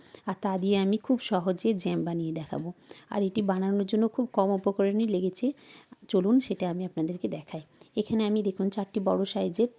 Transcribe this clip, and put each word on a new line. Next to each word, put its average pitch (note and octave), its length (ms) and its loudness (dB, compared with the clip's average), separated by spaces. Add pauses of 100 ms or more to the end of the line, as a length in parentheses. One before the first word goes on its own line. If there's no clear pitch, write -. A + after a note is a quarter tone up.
(260)
আর F#3+ 140 -2
তা F#3+ 180 -2
দিয়ে G3 200 2
আমি G3 180 2
খুব A#3+ 240 0
সহজে F#3 540 0
জ্যাম F3 300 -2
বানিয়ে E3+ 280 -4
দেখাবো। D#3+ 400 -8 (380)
আর G#3 120 0
এটি G3 200 0
বানানোর G3 440 0
জন্য A3 220 2
খুব A#3+ 240 -2
কম G3 220 2
উপকরণই G3+ 540 2
লেগেছে। F#3+ 440 0 (560)
চলুন G#3 320 4
সেটা F#3 300 -2
আমি F3+ 140 -4
আপনাদেরকে F3 440 -4
দেখাই। D#3+ 340 -10 (340)
এখানে A3 300 0
আমি G#3+ 160 0
দেখুন F#3+ 280 -2
চারটি G3+ 300 -4
বড় F#3+ 240 2
সাইজের F#3+ 440 0 (100)